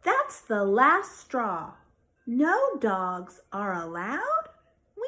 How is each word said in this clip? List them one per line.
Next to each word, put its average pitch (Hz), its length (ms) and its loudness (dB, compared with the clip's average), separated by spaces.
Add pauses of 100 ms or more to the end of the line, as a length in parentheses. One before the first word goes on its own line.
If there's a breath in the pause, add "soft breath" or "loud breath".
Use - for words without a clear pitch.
That's 523 360 0
the 208 240 -2
last 269 560 4
straw. 180 540 -4 (520)
No 339 540 2
dogs 185 640 -2 (100)
are 196 220 -4
allowed. 247 760 -4 (460)
We 453 120 -6